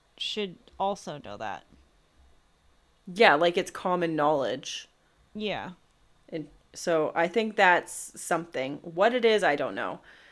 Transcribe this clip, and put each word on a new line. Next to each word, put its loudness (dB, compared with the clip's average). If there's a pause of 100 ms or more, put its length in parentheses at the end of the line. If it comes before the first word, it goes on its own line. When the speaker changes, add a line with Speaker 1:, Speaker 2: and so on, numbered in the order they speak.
(180)
Speaker 1:
should -6 (220)
also -6
know -14
that. -10 (1500)
Speaker 2:
Yeah, 6
like, 2
it's -2
common -2
knowledge. 0 (460)
Speaker 1:
Yeah. -6 (580)
Speaker 2:
And -8 (260)
so 0
I 2
think -2
that's 2
something. -4
What 2
it 2
is, 4
I 4
don't -4
know. -4 (320)